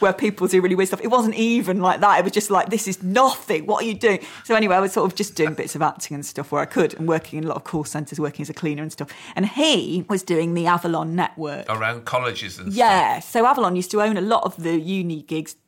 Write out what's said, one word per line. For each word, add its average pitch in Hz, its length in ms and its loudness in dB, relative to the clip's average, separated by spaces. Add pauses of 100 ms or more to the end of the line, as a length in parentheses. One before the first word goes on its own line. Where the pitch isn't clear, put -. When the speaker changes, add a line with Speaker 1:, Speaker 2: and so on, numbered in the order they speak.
Speaker 1:
where 196 120 4
people 196 360 -2
do 185 120 4
really 185 140 2
weird 190 140 2
stuff. 190 120 -4
It 233 120 -6
wasn't 233 240 2
even 220 440 2
like 180 200 2
that. 190 180 6
It 180 60 4
was 190 80 -2
just - 180 0
like, 190 200 2
"This 214 180 -2
is 185 160 -6
nothing. 202 640 2
What 208 180 0
are - 20 -2
you 220 80 -2
doing?" 202 240 2 (240)
So 226 140 2
anyway, 208 180 4
I 190 60 6
was 196 120 0
sort 185 160 2
of 185 80 -2
just - 200 -4
doing 156 180 2
bits - 220 -6
of 147 60 -2
acting 147 340 -4
and 143 100 -10
stuff - 240 -8
where 143 120 0
I 143 40 -2
could - 280 0
and 160 120 -6
working 160 320 -2
in 156 60 -6
a 160 40 -4
lot - 80 -4
of 151 60 -8
call 151 220 -6
centres, 151 340 -8
working 147 240 -4
as 147 80 -10
a 151 40 -10
cleaner 147 280 -4
and 156 80 -8
stuff. - 200 -12 (260)
And 196 100 0
he 214 640 0
was 190 160 -2
doing 170 300 0
the 170 120 0
Avalon 165 480 2
Network. 156 540 -4
Speaker 2:
Around 113 360 -4
colleges 117 540 -4
and 98 140 -8
Speaker 1:
Yeah. 190 480 4
Speaker 2:
stuff. - 100 -16
Speaker 1:
So 233 160 4
Avalon 233 300 2
used 180 160 -4
to 208 100 2
own 214 140 2
a 180 60 -2
lot 220 200 2
of - 180 -4
the 165 160 0
uni 170 460 -4
gigs, 160 320 -6 (140)